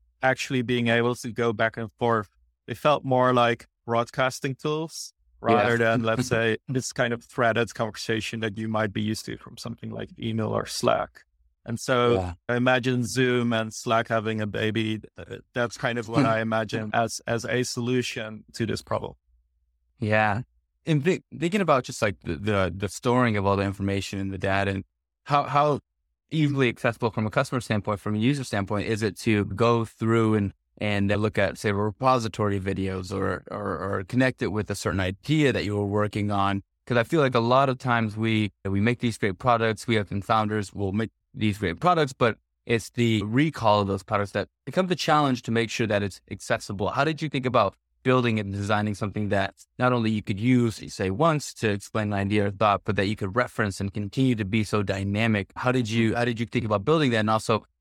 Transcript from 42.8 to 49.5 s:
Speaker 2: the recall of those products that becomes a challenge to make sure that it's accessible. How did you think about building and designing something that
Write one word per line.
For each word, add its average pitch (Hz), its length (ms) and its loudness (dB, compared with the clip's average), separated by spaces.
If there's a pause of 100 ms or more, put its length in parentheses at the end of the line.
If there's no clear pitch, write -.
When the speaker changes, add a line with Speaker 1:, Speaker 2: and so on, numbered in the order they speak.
Speaker 2:
the 113 320 2
recall 113 580 2
of 101 60 0
those 98 160 -2
products 101 300 -2
that 101 160 -2 (160)
becomes 180 260 0
a 180 40 0
challenge 147 460 2
to - 100 -6
make 113 200 0
sure 117 160 -2
that 101 160 2
it's 98 260 -6
accessible. 101 600 -4
How 131 140 0
did 151 200 -2
you 160 60 -4
think 127 180 -4
about 113 280 2 (280)
building 123 360 4
and 98 140 -4
designing 104 400 0
something 101 360 -4
that 98 260 0 (240)